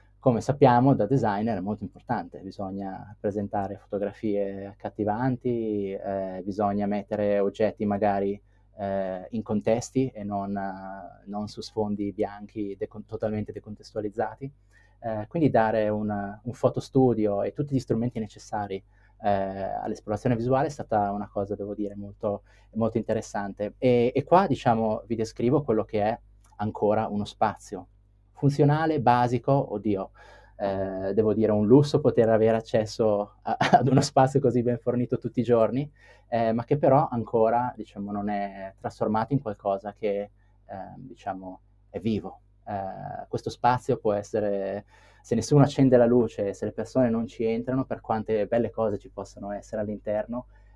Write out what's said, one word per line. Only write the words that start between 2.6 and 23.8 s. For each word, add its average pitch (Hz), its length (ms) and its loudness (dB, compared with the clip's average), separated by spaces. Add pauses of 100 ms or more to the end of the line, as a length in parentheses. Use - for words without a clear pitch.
presentare 101 580 -4
fotografie 101 880 -4
accattivanti, 107 1200 -2
eh, 95 520 -6
bisogna 101 420 -2
mettere 101 540 0
oggetti 101 460 0
magari, 101 540 0 (380)
eh, 95 540 -4
in 113 100 -6
contesti 117 680 0
e 110 140 -12
non, 101 320 -4
eh, 95 680 -10
non 104 220 -6
su 110 140 -14
sfondi 104 500 -4
bianchi 101 640 -6
decon-, 107 280 -10
totalmente 107 460 -4
decontestualizzati. 107 1000 -8 (480)
Eh, 110 280 -6
quindi 156 220 2
dare 110 400 2
un, 104 540 -4
un 117 100 -8
fotostudio 110 920 2
e 107 100 -4
tutti 143 220 -6
gli 131 40 2
strumenti 120 400 -4
necessari, 104 640 -8 (380)
eh, 107 80 0
all'esplorazione 101 1080 -2
visuale 131 320 0
è 147 40 -6
stata 104 400 0
una 101 160 -6
cosa, 101 280 -4
devo 101 200 -6
dire, 101 200 -6
molto, 101 480 -6 (300)
molto 113 240 0
interessante. 104 800 -4
E, 120 360 4